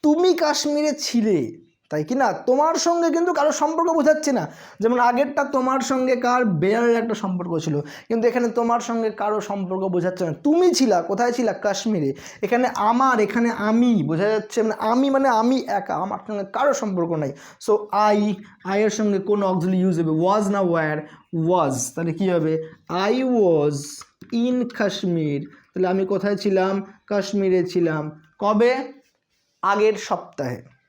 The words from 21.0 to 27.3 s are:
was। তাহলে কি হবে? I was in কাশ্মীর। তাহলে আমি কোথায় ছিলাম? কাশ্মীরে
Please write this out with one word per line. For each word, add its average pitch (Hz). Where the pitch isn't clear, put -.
was। 160
তাহলে 165
কি 185
হবে? 160
I 196
was 170
in 247
কাশ্মীর। 170
তাহলে -
আমি 190
কোথায় 196
ছিলাম? 196
কাশ্মীরে 190